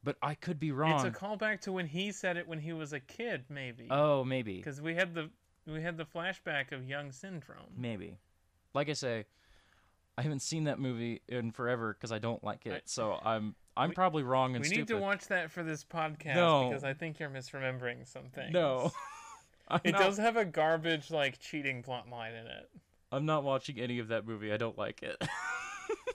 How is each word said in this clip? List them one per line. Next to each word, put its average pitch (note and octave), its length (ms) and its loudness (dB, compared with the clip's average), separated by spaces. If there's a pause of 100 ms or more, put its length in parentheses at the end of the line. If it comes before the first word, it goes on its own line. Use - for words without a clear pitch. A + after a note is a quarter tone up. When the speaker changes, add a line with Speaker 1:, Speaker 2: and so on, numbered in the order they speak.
Speaker 1:
But - 200 -4
I D3 120 0
could E3+ 260 -6
be D#3 120 0
wrong. D3+ 340 4
Speaker 2:
It's A2+ 100 -2
a - 40 -12
callback G#3+ 420 0
to G3 100 -4
when F#3 140 0
he F#3 260 -2
said F3+ 240 0
it F3 100 -4
when D#3+ 140 -4
he D#3+ 140 -4
was D#3 180 -6
a C#3+ 80 -4
kid, F#3 480 -6
maybe. B2 420 -8
Speaker 1:
Oh, C#3+ 340 6
maybe. A#2 360 0
Speaker 2:
'Cause C#3+ 220 -8
we E3 120 -2
had F3 200 2
the, E3 160 -4 (340)
we D#3 160 -6
had E3+ 160 -2
the D#3+ 80 -6
flashback E3 680 -4
of C3 140 -6
young C#3 280 -6
Syndrome. - 680 -12
Speaker 1:
Maybe. G2+ 400 -4 (560)
Like C#3+ 160 0
I - 20 -2
say, A#2 320 -2 (920)
I A#2+ 60 -2
haven't D#3 200 0
seen D#3+ 220 0
that D3 140 2
movie A#2 480 -2
in A#2+ 240 -2
forever A#2 440 0
'cause A#2 180 -8
I A2 80 0
don't A2+ 240 -2
like - 220 -6
it. A2 80 -2
Speaker 2:
I - 100 -6
Speaker 1:
So G#2+ 400 0
I'm, G#2+ 320 0 (200)
I'm C3+ 120 4
Speaker 2:
we, E3+ 80 -2
Speaker 1:
probably E3+ 260 4
wrong B2+ 320 4
and A#2+ 80 0
Speaker 2:
we D3 60 0
Speaker 1:
stupid. G3+ 120 2
Speaker 2:
need A3 80 -2
to A3+ 100 2
watch G3 300 0
that F3 220 0
for F3 140 -6
this D#3 180 -4
podcast D#3 540 -2
Speaker 1:
No. D#3+ 320 8
Speaker 2:
because C#3 160 0
I C3+ 80 0
think D#3 260 -6
you're D3 120 -4
misremembering B2+ 760 -4
some C3 220 -14
things. C3 240 -6
Speaker 1:
No. D3 400 4 (380)
<laughs> - 380 -18
I'm - 140 2
Speaker 2:
It F3 100 4
Speaker 1:
not G3 100 6
Speaker 2:
does G3 160 6
have A3 180 4
a A3+ 80 6
garbage, D#3+ 680 2
like, C#3+ 300 2
cheating C#3 420 -4
plot A#2+ 260 -6
line A2+ 260 -8
in A2+ 120 -10
it. - 240 -12 (400)
Speaker 1:
I'm C#3 160 0
not D#3 180 4
watching C3+ 360 0
any B2 180 0
of A2+ 100 -4
that A2 180 0
movie. G#2+ 260 -4
I G#2+ 60 4
don't A2+ 200 -2
like G#2+ 240 -4
it. - 180 -6
<laughs> - 60 0 (880)